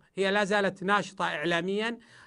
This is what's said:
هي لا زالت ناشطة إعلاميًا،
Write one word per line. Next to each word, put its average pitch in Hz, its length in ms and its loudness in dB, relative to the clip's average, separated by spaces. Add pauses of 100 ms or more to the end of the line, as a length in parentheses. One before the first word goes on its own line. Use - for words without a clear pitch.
(160)
هي 190 160 0
لا 208 120 2
زالت 196 400 0
ناشطة 196 420 0
إعلاميًا، 175 720 -2 (300)